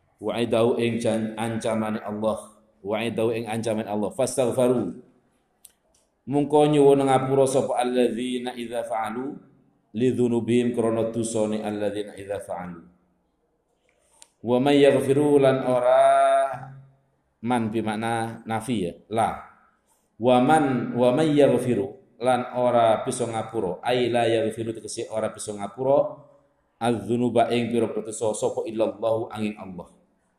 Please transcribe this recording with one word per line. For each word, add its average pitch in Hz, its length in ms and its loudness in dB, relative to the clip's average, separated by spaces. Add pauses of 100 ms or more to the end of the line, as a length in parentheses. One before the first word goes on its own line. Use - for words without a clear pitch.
(200)
wa'idahu 113 580 0
ing 117 220 -2
jan-, 110 400 -2
ancamane 110 640 -4
Allah, 104 480 -6 (320)
wa'idahu 110 480 -2
ing 113 160 -6
ancaman 110 400 -4
Allah. 104 240 -4
Fastaghfaru. 123 880 0 (1300)
Mungko 147 400 4
nyuwun 143 360 6
ngapura 135 440 4
sapa 123 320 0
alladzina 123 720 0
idza 117 300 -6
fa'alu 113 500 -6 (640)
lidzunubihim 117 800 2
krana 113 340 0
dosane 107 540 -2
alladzina 104 500 -4
idza 98 300 -8
fa'alu. 87 360 -12 (1600)
Wa 120 160 2
may 143 240 4
yaghfiru 139 560 4
lan 131 240 2
ora 127 360 4 (1400)
man 117 280 0
bi 113 80 -2
makna 113 640 -4
nafi 113 400 -4
ya, 85 80 -4 (180)
la. 107 180 0 (880)
Wa 123 220 4
man, 131 560 2
wa 123 160 4
may 151 240 2
yaghfiru 123 880 2
lan 123 340 0
ora 117 460 4
bisa 123 240 -4
ngapura, 110 560 -6
ai 123 260 0
la 117 160 2
yaghfiru 113 460 -2
tegese 107 400 -10
ora 110 180 -4
bisa - 220 -10
ngapura 131 720 -2 (580)
adzunuba 117 720 0
ing 117 200 -2
pira-pira 110 320 -2
dosa 110 320 -4
sapa 120 320 -2
illallahu 110 640 -2
angin 107 240 -6
Allah. 92 320 -16 (500)